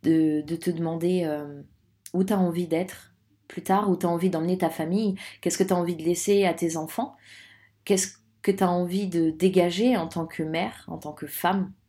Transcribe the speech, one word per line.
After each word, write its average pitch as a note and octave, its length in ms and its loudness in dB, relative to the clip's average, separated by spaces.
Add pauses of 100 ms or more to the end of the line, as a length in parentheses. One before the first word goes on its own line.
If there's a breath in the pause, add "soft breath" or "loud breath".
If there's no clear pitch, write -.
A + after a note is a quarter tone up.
de, D#3 380 4
de D#3 140 -6
te E3 140 -4
demander, E3+ 560 0
euh, D3 380 -6 (500)
où F3+ 100 2
t'as G3+ 140 0
envie F3 300 0
d'être E3 480 -4 (320)
plus - 160 -12
tard, G3+ 260 2
où F3+ 60 4
t'as F3 140 0
envie E3+ 200 2
d'emmener E3+ 280 0
ta F3 120 2
famille, F#3+ 460 0 (260 loud breath)
qu'est-ce F3 160 -2
que F#3+ 60 4
t'as F#3+ 100 2
envie F3 220 0
de D#3 80 -10
laisser F#3+ 420 2
à E3+ 80 2
tes E3 240 -2
enfants, D#3 380 -6 (720 loud breath)
qu'est-ce F#3+ 320 0 (260)
que G3+ 80 2
t'as F#3+ 160 2
envie F3+ 400 0
de E3+ 240 2
dégager F#3 680 4
en E3 100 -2
tant E3 200 -4
que - 160 -6
mère, D#3+ 460 -4
en E3 80 -10
tant D3+ 160 -10
que D3+ 120 -12
femme. F#3+ 460 -2 (160)